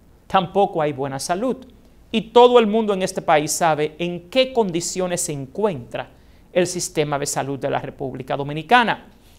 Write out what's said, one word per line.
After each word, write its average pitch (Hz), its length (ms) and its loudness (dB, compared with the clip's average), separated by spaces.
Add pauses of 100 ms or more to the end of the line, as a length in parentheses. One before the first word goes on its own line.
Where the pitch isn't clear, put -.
(260)
tampoco 190 540 0
hay 151 120 0
buena 135 260 -6
salud. 202 380 -2 (540)
Y 220 120 -2
todo 240 360 8
el 226 80 6
mundo 208 280 0
en 185 80 -2
este 185 180 -4
país 156 320 2
sabe 151 460 0
en 175 320 -6
qué 262 240 0
condiciones 180 680 -2
se - 120 -6
encuentra 139 760 -6 (440)
el 180 140 2
sistema 156 520 -4
de 143 80 -4
salud 139 320 -4
de 139 100 -4
la 135 120 -2
República 135 560 -8
Dominicana. 156 720 0 (300)